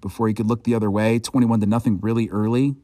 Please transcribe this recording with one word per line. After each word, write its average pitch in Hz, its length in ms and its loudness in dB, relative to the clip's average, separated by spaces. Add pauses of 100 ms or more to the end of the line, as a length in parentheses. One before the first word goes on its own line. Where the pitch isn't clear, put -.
before 110 260 -4
he 110 60 0
could 104 140 -2
look 117 160 -2
the 120 100 0
other 107 160 0
way, 110 300 0
twenty-one 117 400 0
to 104 80 0
nothing 110 320 0
really 113 300 -2
early. 117 540 0